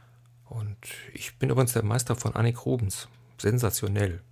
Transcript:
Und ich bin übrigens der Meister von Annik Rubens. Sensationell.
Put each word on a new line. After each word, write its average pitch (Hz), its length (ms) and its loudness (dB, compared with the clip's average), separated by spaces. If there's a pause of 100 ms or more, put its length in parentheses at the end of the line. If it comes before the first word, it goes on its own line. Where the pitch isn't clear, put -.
(460)
Und 104 320 -8 (340)
ich - 240 -12
bin 131 140 2
übrigens 123 240 4
der 110 100 2
Meister 117 320 0
von - 180 -2
Annik 117 300 2
Rubens. 120 440 -2 (280)
Sensationell. 101 960 0